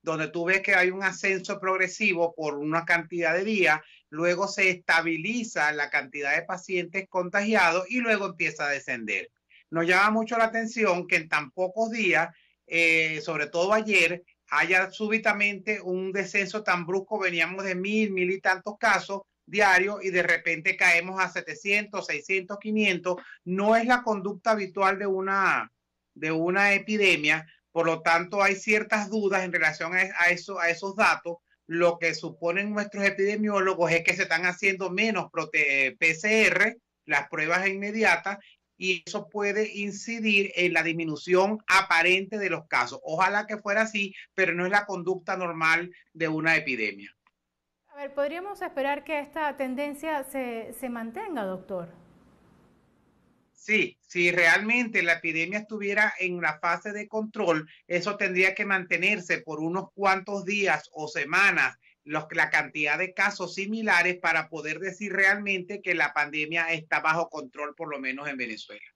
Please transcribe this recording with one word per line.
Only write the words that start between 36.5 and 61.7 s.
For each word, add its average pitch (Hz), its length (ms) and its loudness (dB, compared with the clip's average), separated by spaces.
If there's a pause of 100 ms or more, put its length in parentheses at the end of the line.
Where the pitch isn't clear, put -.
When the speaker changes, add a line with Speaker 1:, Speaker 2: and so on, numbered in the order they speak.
Speaker 1:
las 143 240 0
pruebas 170 400 0
inmediatas, 202 720 0 (380)
y 185 300 -2
eso 202 220 -8
puede 208 440 -2
incidir 202 840 -2
en 175 160 2
la 165 100 2
disminución 170 760 2 (100)
aparente 185 680 2
de 196 140 -2
los 160 160 -4
casos. 127 380 -2
Ojalá 190 420 0
que 214 120 -8
fuera 208 240 0
así, 202 300 -4 (220)
pero 175 180 2
no 175 140 0
es 190 60 0
la 208 140 4
conducta 185 500 -4
normal 170 540 0 (220)
de 160 160 -2
una 156 280 2
epidemia. 110 540 -4 (800)
Speaker 2:
A 294 80 -20
ver, 277 160 -10
¿podríamos 339 480 -6
esperar 285 440 -4
que 302 160 -4
esta 285 360 -4
tendencia 285 680 -4
se, 240 540 -8
se 247 120 -8
mantenga, 233 540 -8
doctor? 185 440 -8 (1700)
Speaker 1:
Sí, - 480 0
si 175 280 0
realmente 202 720 2
la 170 120 2
epidemia 165 460 -4
estuviera 208 600 -2
en 180 220 -4
la 156 160 -2
fase 175 340 -2
de 208 160 -10
control, 208 580 -2 (220)
eso 175 300 -2
tendría 185 360 2
que 208 120 -4
mantenerse 180 720 -2
por 156 220 -8
unos 180 340 -4
cuantos 190 500 -2
días 185 480 0
o 151 160 -8
semanas, 160 680 0 (260)